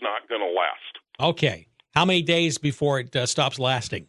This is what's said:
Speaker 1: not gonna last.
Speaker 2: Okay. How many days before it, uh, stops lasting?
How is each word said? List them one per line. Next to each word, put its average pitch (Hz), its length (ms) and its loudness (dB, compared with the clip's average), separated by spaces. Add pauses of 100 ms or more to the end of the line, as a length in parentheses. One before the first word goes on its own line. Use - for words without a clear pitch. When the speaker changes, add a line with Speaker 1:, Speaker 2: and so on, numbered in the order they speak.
Speaker 1:
not 107 260 -4
gonna 110 240 -2
last. - 460 -2 (200)
Speaker 2:
Okay. 143 480 0 (280)
How 160 100 6
many 185 160 2
days 170 380 2
before 143 420 0
it, 123 160 -6
uh, 123 80 0
stops 135 340 0
lasting? 123 500 -2